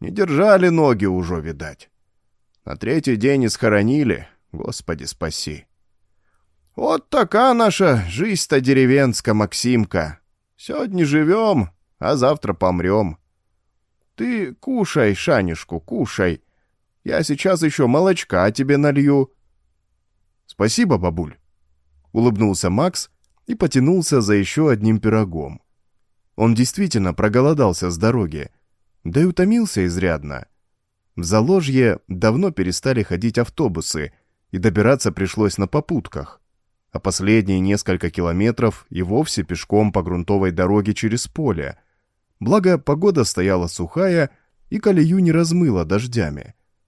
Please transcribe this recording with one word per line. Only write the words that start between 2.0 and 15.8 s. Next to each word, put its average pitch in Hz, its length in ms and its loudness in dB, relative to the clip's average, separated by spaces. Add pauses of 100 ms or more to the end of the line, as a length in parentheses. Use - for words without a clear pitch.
На 71 120 -12
третий 131 400 0
день 131 280 2
и 113 40 2
схоронили, 110 760 0 (260)
Господи - 520 -10
спаси. - 640 -10 (1080)
Вот - 360 -4
така 247 440 4
наша 185 540 2
жизнь-то 156 520 -2
деревенская, 131 720 2
Максимка. 104 840 -2 (380)
Сегодня 196 480 -4
живем, 156 680 2 (280)
а 123 180 -2
завтра 131 380 0
помрем. 90 640 0 (1000)
Ты 220 380 -6
кушай, 160 600 -2
Шанюшку, 90 680 -2